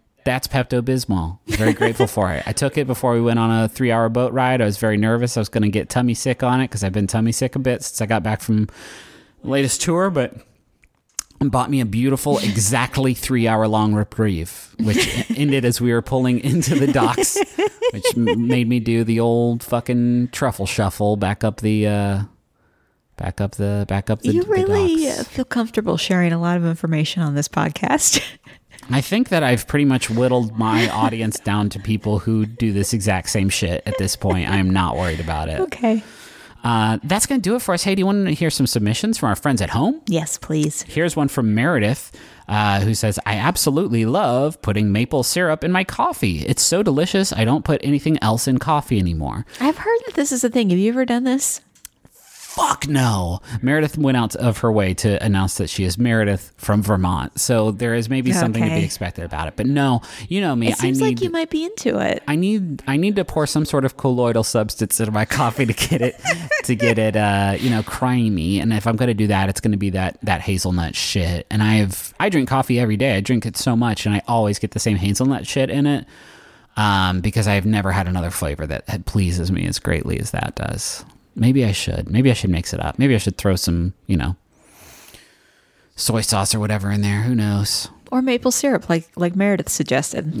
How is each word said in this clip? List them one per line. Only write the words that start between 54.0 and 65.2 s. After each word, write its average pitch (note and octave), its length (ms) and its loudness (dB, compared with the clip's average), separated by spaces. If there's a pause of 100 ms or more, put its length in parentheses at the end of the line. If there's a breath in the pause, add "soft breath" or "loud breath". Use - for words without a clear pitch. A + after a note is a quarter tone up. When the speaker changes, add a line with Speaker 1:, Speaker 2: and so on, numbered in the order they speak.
Speaker 1:
out A#2 180 0
of A#2 220 2
her A#2 120 2
way G2 260 2
to - 280 0
announce G2 320 2
that F2 140 -2
she G2 160 -2
is F2 120 -2
Meredith A2 600 2
from G#2 260 2
Vermont. F2+ 560 0
So A2 320 2
there A#2 240 -2
is A2+ 140 -2
maybe C3 240 0
something A#2 280 0
to A2 80 2
be D#3+ 60 0
Speaker 2:
Okay. E3 80 0
Speaker 1:
expected - 400 -6
about D#2 240 -6
it. D2+ 80 -10
But G#2+ 120 -2
no, C#3 340 2 (260 loud breath)
you F#3+ 140 -2
know D#3+ 120 0
me, A#2 160 0
Speaker 2:
It - 80 0
seems C3+ 240 2
Speaker 1:
I B2+ 40 2
Speaker 2:
like B2+ 140 2
Speaker 1:
need, - 40 -6
Speaker 2:
you F4+ 60 0
might E4 200 -4
be D#4 140 -2
into F4+ 360 -4
it. - 280 -2
Speaker 1:
I D3 80 0
need, F#3 520 -2
I C3+ 100 2
need G3 180 0
to G3 80 0
pour D3+ 240 -2
some D3 160 0
sort C3+ 220 0
of C3 100 -4
colloidal A#2+ 480 2
substance G#2+ 560 -2
into G#2+ 140 -2
my G#2+ 100 0